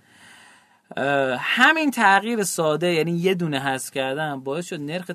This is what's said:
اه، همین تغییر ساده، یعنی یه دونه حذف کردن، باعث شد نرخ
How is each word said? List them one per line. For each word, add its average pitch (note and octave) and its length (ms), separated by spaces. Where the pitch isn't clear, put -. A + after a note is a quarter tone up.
اه، C3+ 420
همین D4 520
تغییر G#3 540
ساده، E3 500
یعنی D#3+ 180
یه F3 220
دونه D#3 260
حذف C3+ 300
کردن، C#3 500
باعث D3 260
شد E3 140
نرخ E3+ 340